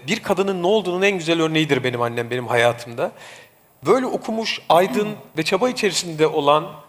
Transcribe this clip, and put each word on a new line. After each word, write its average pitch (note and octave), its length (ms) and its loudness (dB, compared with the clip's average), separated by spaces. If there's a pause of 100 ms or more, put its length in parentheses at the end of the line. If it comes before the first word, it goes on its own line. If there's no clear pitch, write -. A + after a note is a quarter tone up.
bir G#3+ 140 -2
kadının G3 400 -2
ne E3+ 40 2
olduğunun F#3 360 0
en G3 160 2
güzel E3 240 0
örneğidir D#3 420 2
benim A#2+ 180 -2
annem, A#2 280 -2
benim B2 160 -4
hayatımda. A#2+ 680 0 (720)
Böyle B3+ 200 4
okumuş, - 640 -6
aydın G3+ 400 2 (160)
<clears throat> - 140 -18
ve D#3+ 40 0
çaba F#3+ 260 0
içerisinde E3+ 580 -2
olan, D3 400 2 (220)